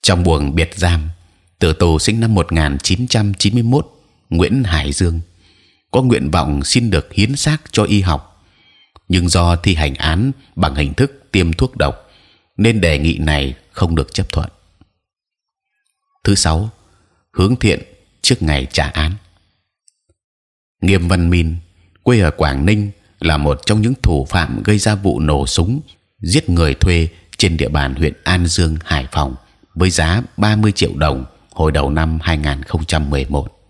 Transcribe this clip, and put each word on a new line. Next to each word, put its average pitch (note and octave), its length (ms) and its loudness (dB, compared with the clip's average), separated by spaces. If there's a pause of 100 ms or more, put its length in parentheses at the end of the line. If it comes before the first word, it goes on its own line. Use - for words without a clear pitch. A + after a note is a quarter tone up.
Trong F2+ 200 2
buồng D2 320 2
biệt E2 200 0
giam, E2+ 340 0 (500)
tử E2 140 2
tù D#2+ 260 2
sinh A2+ 220 0
năm A2+ 140 2
một E2+ 180 0
nghìn D2+ 300 0
chín - 240 -2
trăm G#2 280 0
chín G#2 200 -2
mươi A#2+ 80 2
mốt, C3 240 0 (420)
Nguyễn G#2+ 360 2
Hải D2 280 -2
Dương E2 280 0 (680)
có C3 120 2
nguyện A2 280 2
vọng D2 340 0
xin A#2+ 260 0
được - 220 -2
hiến A#2 240 0
xác D3+ 260 -2 (100)
cho G#2+ 120 2
y G2+ 160 2
học, E2 260 -2 (840)
nhưng F2+ 200 2
do F2 280 2
thi F2+ 180 0
hành D#2 200 -2
án F#2+ 380 -2 (240)
bằng D2+ 180 -2
hình C#2+ 200 -2
thức - 380 -4
tiêm E2+ 200 2
thuốc B2 240 -2
độc - 340 -4 (460)
nên G#2+ 240 2
đề D#2+ 180 2
nghị D#2+ 200 0
này C#2+ 360 -2 (180)
không E2+ 220 0
được D#2 200 -2
chấp - 180 -4
thuận. - 160 -2 (1800)
Thứ G2+ 100 4
sáu, F#2 360 0 (640)
hướng G#2 240 2
thiện G#2 240 2 (420)
trước - 200 0
ngày D2 300 0
trả C#2+ 160 -2
án. E2+ 260 -2 (1700)
Nghiêm F#2 260 2
Văn F2 220 2
Min, E2+ 260 2 (460)
quê B2 180 4
ở E2 100 4
Quảng C#2 360 -2
Ninh, G#2 240 0 (300)
là D#2 160 0
một D2 300 0
trong G#2+ 160 2
những A#2+ 200 0
thủ C#2+ 220 2
phạm D#2+ 380 -2
gây G#2+ 160 2
ra G#2 160 0
vụ G2 260 -2
nổ D2 260 0
súng G2+ 340 0 (420)
giết G#2 260 0
người E2 260 2
thuê E2+ 340 2 (280)
trên E2 200 0
địa D2 120 -2
bàn C#2 260 -2
huyện C#2 200 -2 (100)
An F2+ 220 0
Dương, E2 380 0
Hải C2+ 280 -4
Phòng C#2 220 -2 (400)
với F2+ 160 2
giá E2+ 320 0 (140)
ba G#2+ 200 2
mươi G#2+ 160 2
triệu - 240 -2
đồng C#2 280 0 (280)
hồi D#2 200 0
đầu C#2+ 180 0
năm D#2+ 320 0
hai D#2+ 160 -2
nghìn C#2+ 240 -4
không D#2 220 -6
trăm D2+ 260 -2
mười C#2 140 -2
một. C#2 220 -4 (240)